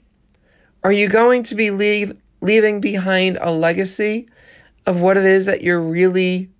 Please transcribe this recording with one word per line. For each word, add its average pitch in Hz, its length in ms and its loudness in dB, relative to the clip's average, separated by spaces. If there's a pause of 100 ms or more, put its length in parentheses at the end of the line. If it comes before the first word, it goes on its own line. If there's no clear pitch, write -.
(840)
Are 190 80 0
you 202 180 0
going 233 360 4
to - 100 -8
be 208 160 -2
leave-, 208 480 -2 (220)
leaving 214 400 2
behind 190 600 -2
a 170 120 -2
legacy 190 760 -2 (560)
of 175 160 -2
what 190 160 2
it 196 80 0
is 190 220 4
that - 160 -4
you're 175 180 0
really 180 800 0